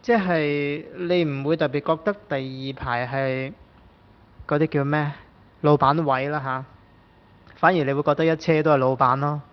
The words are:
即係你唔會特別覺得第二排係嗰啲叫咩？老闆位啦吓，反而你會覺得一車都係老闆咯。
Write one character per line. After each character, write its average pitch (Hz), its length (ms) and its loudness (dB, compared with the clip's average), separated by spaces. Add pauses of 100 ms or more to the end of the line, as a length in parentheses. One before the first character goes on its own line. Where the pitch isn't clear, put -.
即 240 120 -2
係 151 720 0 (120)
你 175 280 0
唔 139 180 -4
會 156 140 0
特 156 100 0
別 139 140 -2
覺 160 240 -2
得 208 80 0 (160)
第 135 440 -6
二 135 80 -12
排 123 240 -4
係 131 480 -4 (920)
嗰 147 140 0
啲 160 80 2
叫 143 160 0
咩？ 147 280 -2 (500)
老 151 120 6
闆 147 300 2
位 135 240 0
啦 151 100 -4
吓， 131 260 -6 (920)
反 180 200 4
而 151 80 2
你 135 80 0
會 139 120 0
覺 147 100 2
得 160 100 0
一 160 120 2
車 156 260 0
都 151 120 4
係 - 20 4
老 131 160 2
闆 127 240 2
咯。 143 260 -2 (100)